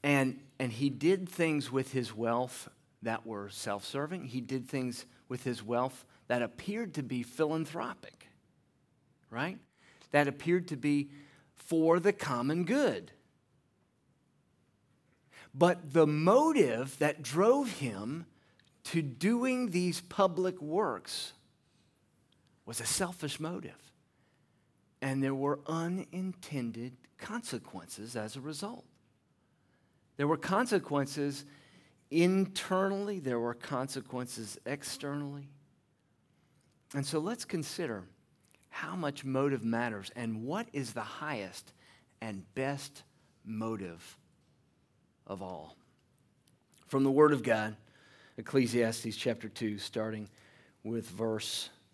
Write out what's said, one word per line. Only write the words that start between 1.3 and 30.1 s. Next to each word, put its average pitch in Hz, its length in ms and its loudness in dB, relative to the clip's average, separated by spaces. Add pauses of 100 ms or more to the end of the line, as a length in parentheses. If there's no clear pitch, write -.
with 131 200 0
his 120 240 -2
wealth 117 540 -2 (340)
that 113 240 -4
were 101 220 -8
self-serving. 135 720 -4
He 123 180 -6
did 127 260 -4
things 127 380 -4 (220)
with 127 160 -8
his 120 180 -2
wealth 120 440 -2 (220)
that 120 140 2
appeared 196 540 -4
to 147 80 -2
be 123 180 -4
philanthropic, - 1080 -4 (1000)
right? 147 300 -4 (520)
That 147 160 6
appeared 170 420 0
to 147 80 -6
be 143 320 2 (460)
for 165 440 4
the 196 140 4
common 139 500 0
good. 165 480 2 (2500)
But 165 400 4
the 156 140 8
motive 156 920 6
that 147 220 2
drove 196 580 4
him 127 460 -4 (580)
to 165 200 0
doing 240 680 2
these 180 320 2
public 185 580 2
works 151 720 -2 (1300)
was - 160 -6
a 113 40 -6
selfish 175 540 -2
motive. 160 380 -6 (1300)
And 135 180 0
there 135 140 2
were 139 320 0
unintended 160 1300 -4 (260)
consequences 120 960 -10
as 110 200 -6
a 135 60 -10
result. 156 420 -8 (1300)